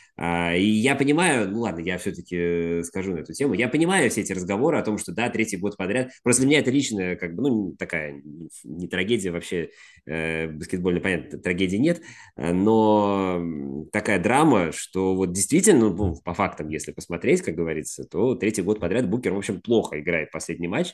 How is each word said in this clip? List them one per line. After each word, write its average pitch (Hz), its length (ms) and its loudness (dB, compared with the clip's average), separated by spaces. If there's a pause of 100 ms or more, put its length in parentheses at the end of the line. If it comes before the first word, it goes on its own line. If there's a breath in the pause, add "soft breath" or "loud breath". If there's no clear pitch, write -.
(160 loud breath)
А, 85 380 0
и 92 100 4
я 110 300 4
понимаю, 143 560 2
ну 110 100 -4
ладно, 90 200 -4
я 90 160 -4
все-таки, 87 400 -6
э, 85 460 0
скажу 92 320 -6
на 80 60 -6
эту 80 120 -12
тему, 131 220 0
я 113 140 2
понимаю 160 420 2
все 107 100 -2
эти 95 120 -2
разговоры 101 460 0
о 196 40 0
том, 107 160 -2
что - 140 -10
да, 113 180 -2
третий 107 260 -2
год 98 200 -4
подряд, 113 340 -2 (120 loud breath)
просто 127 200 2
для 135 80 4
меня 151 100 6
это 123 100 0
личная, 104 460 0
как 85 180 -8
бы, 98 80 -4
ну, 107 360 0
такая 76 440 -6
не, 76 260 -16 (160)
не 85 240 -8
трагедия 95 420 0
вообще, 85 400 -4 (360 loud breath)
э, 80 420 -4
баскетбольная, 87 520 -2
понятно, 90 380 -4
трагедии 92 400 0
нет, 165 240 2 (340 loud breath)
э, 80 160 -2
но, 101 880 4
м, 76 520 -6
такая 107 280 2
драма, 107 520 4
что 95 460 -2
вот 92 160 0
действительно, 139 560 6
ну, 87 340 0
по 87 120 -6
фактам, 85 340 -2
если 73 240 -6
посмотреть, 101 480 0
как 92 140 -6
говорится, 78 500 -4
то 104 300 0
третий 101 280 -2
год 104 180 0
подряд 92 280 0
Букер, 107 240 -2
в 101 60 -2
общем, 98 240 -6
плохо 107 360 0
играет 80 320 -2
последний 85 380 -6
матч, 151 260 -2